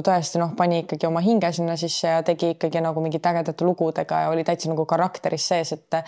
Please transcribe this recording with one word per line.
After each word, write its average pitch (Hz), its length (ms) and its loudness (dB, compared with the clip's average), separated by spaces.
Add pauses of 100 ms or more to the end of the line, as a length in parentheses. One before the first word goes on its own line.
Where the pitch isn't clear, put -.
tõesti, 180 320 2
noh, 170 160 0
pani 175 300 2
ikkagi 165 240 -4
oma 165 120 0
hinge 190 320 4
sinna 170 240 -2
sisse 165 320 -4
ja 165 140 2
tegi 170 320 2
ikkagi 165 260 -2
nagu 160 220 0
mingite 160 300 -2
ägedate 165 340 -2
lugudega 160 560 0
ja 156 80 0
oli 165 160 0
täitsa 170 240 -2
nagu 160 160 0
karakteris 165 640 0
sees, 170 240 0
et, - 220 -6 (120)